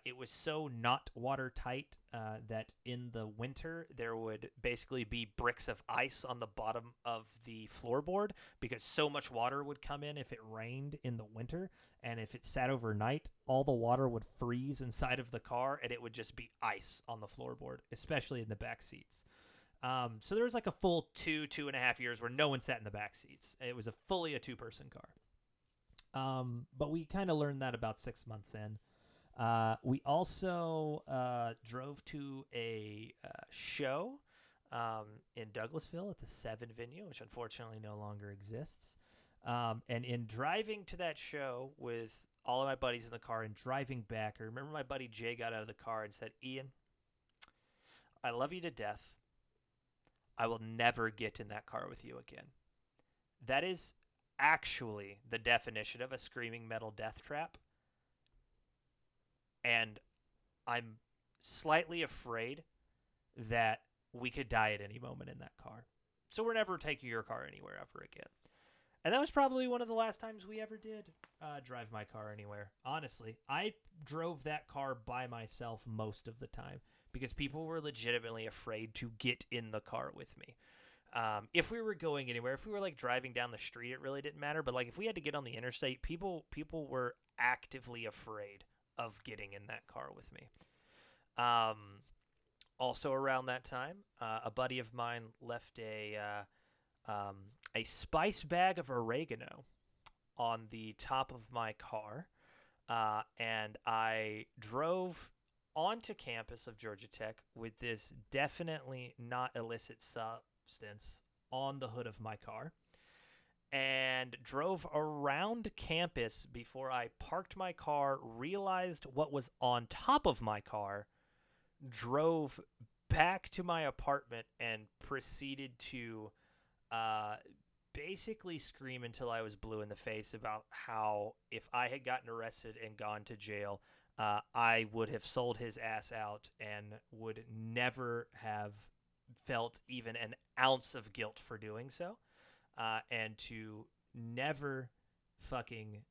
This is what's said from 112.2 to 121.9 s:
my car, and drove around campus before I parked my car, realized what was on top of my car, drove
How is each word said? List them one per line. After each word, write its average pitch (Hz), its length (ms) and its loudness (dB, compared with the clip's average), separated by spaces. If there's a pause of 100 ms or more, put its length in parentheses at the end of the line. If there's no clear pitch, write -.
my 107 160 -6
car, 110 380 -8 (960)
and 131 720 4
drove 151 500 0
around 151 840 2
campus 160 680 0
before 131 460 -6
I 120 180 2 (100)
parked - 380 -4
my 185 160 -2
car, 143 500 4
realized 180 800 0
what 143 280 2
was 139 180 0 (120)
on 120 240 6
top - 400 6
of 135 160 6
my 107 180 2
car, 101 460 -4 (800)
drove 143 720 4 (480)